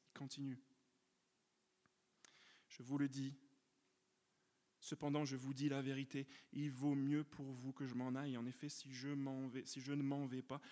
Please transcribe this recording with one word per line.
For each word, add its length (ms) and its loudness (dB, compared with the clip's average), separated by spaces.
il 40 -20
continue. « 460 -4
Je 160 -14
vous 140 0
le 100 6
dis, 260 -2
cependant, 420 2
je 140 0
vous 160 -2
dis 160 4
la 120 2
vérité, 460 -2
il 180 0
vaut 260 4
mieux 280 6
pour 300 -6
vous 180 -4
que 140 -4
je 100 -2
m'en 200 0
aille. 200 0
En 100 -2
effet, 220 -4
si 260 -8
je 140 -4
m'en 400 0
vais, 180 -4
si 140 -6
je 140 0
ne 100 4
m'en 220 4
vais 160 -2
pas, 180 -4